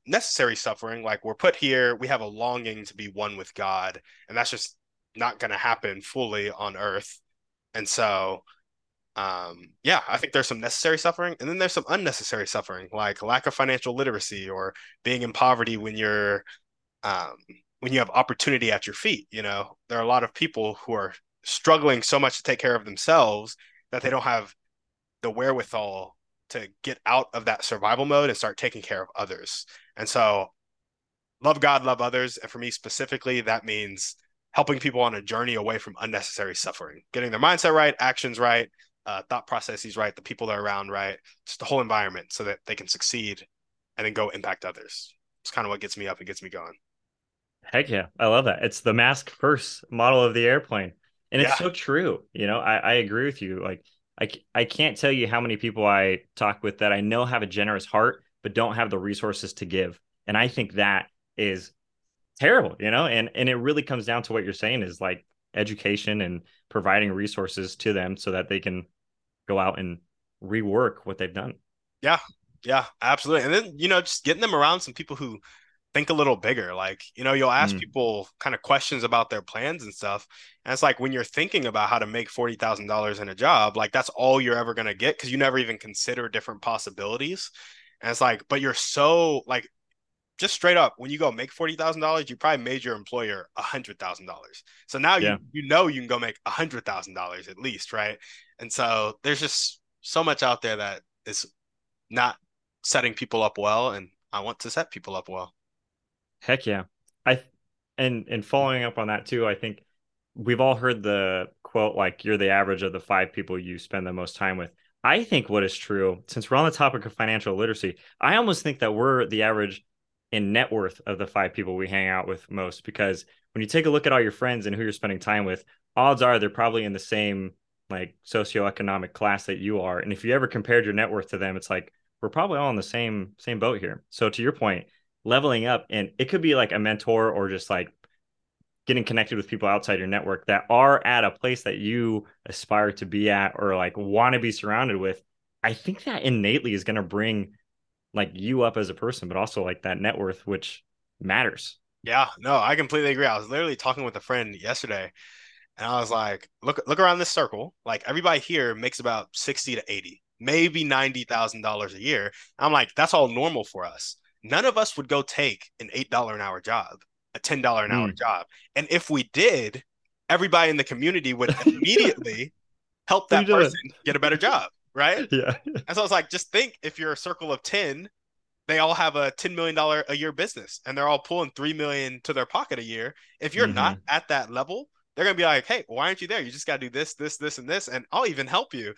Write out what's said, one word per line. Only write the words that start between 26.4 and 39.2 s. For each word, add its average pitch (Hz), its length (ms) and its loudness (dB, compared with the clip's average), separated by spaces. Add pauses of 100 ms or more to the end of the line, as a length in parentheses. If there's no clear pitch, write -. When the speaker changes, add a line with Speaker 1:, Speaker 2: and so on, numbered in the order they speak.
Speaker 1:
to 107 200 -10 (140)
get 131 220 -6
out 123 280 4
of 113 120 -4
that 110 180 0
survival 113 420 2
mode 143 240 4
and 113 80 -2
start 104 200 -4
taking 117 240 -4
care 95 200 -6
of 95 140 -10
others. 95 500 -8 (320)
And 110 100 -6
so, 104 400 4 (920)
love 147 180 4
God, 139 240 4
love 127 180 0
others. 123 360 -2
And 117 140 -14
for 120 80 -14
me 120 120 -8
specifically, 127 680 -4
that 110 240 0
means 104 500 -6 (360)
helping 143 280 2
people 123 220 0
on 117 140 2
a 101 60 -6
journey 117 340 -4
away 110 220 -2
from 104 220 -12
unnecessary 101 560 -6
suffering, 78 460 -8 (120)
getting 123 180 -4
their 110 80 -2
mindset 165 340 4
right, 151 260 6
actions 127 380 0
right, 117 320 4 (360)
uh, 98 240 -6